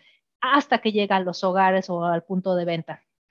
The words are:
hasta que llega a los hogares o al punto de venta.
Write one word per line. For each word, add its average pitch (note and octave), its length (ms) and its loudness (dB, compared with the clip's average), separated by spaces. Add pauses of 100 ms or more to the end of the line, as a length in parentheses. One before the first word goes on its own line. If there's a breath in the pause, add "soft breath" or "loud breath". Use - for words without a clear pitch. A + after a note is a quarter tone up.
(400 soft breath)
hasta C4 380 2
que A3 140 -2
llega G3+ 240 2
a F#3+ 40 2
los F3+ 240 -6
hogares F#3+ 460 2
o E3+ 140 -4
al E3+ 200 0
punto F#3 300 -2
de F3 100 0
venta. E3+ 380 -6 (280)